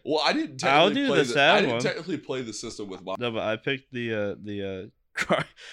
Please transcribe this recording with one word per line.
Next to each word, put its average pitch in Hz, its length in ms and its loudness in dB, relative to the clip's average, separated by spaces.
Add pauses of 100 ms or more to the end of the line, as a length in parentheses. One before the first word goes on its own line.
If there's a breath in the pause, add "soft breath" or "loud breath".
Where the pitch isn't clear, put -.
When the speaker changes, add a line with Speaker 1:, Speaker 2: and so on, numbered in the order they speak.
Speaker 1:
Well, 156 200 0
I 165 100 4
didn't 160 300 -4
Speaker 2:
I'll 160 260 6
Speaker 1:
technically 269 120 0
Speaker 2:
do 277 60 0
Speaker 1:
play 190 120 2
Speaker 2:
the 147 40 6
Speaker 1:
the, 120 100 -2
Speaker 2:
sad 151 220 6
Speaker 1:
I - 60 6
didn't 143 120 2
Speaker 2:
one. 120 80 0
Speaker 1:
technically 165 360 -4
play 131 240 -6
the 113 120 -10
system 107 360 -10
with 92 140 -12
my 92 160 -6
Speaker 2:
No, 120 120 -2
but 107 120 -2
I 107 120 0
picked 131 380 -6
the, 120 200 -4
uh, 104 300 -2
the, 101 200 -8
uh, 95 240 -8 (140)
<laughs> - 180 -20
cry-, - 260 0 (280 loud breath)